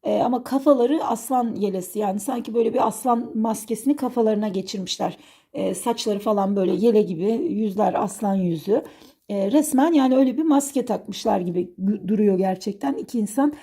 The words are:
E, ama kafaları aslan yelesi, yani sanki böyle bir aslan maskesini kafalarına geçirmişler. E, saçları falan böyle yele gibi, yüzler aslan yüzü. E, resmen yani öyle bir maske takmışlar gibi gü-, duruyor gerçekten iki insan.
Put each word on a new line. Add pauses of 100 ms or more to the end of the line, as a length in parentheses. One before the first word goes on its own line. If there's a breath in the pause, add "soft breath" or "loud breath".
E,
ama
kafaları
aslan
yelesi,
yani
sanki
böyle
bir
aslan
maskesini
kafalarına
geçirmişler. (340 loud breath)
E,
saçları
falan
böyle
yele
gibi,
yüzler
aslan
yüzü. (460 loud breath)
E,
resmen
yani
öyle
bir
maske
takmışlar
gibi (100)
gü-,
duruyor
gerçekten
iki
insan. (100 loud breath)